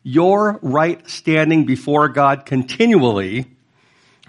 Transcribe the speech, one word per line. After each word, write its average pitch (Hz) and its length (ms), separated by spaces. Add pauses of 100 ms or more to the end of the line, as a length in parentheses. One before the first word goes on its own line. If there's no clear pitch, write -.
your 196 600
right 160 480
standing 156 560
before 147 420
God 139 380
continually 127 1040 (800)